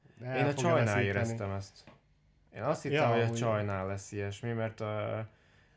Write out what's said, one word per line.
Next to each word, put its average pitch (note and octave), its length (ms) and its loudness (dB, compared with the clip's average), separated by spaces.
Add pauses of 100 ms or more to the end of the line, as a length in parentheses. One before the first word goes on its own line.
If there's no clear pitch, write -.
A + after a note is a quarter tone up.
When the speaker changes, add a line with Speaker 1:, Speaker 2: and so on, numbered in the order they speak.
(220)
Speaker 1:
El B2 160 -4
Speaker 2:
Én - 60 4
a - 60 4
Speaker 1:
fogja C#3+ 40 0
Speaker 2:
csajnál D#3+ 300 4
Speaker 1:
veszíteni. G2+ 220 4
Speaker 2:
éreztem A2 440 0
ezt. G2 340 -8 (680)
Én - 80 -8
azt D#3 200 0
hittem, C#3+ 160 0
Speaker 1:
Ja, B2+ 140 4
Speaker 2:
hogy A#2 100 4
a A#2 80 4
Speaker 1:
úgy. A#2 60 -2
Speaker 2:
csajnál G#2 500 0
lesz G2 260 -6
ilyesmi, G2+ 400 -4
mert A2 280 -4
a, G#2+ 480 -4 (480)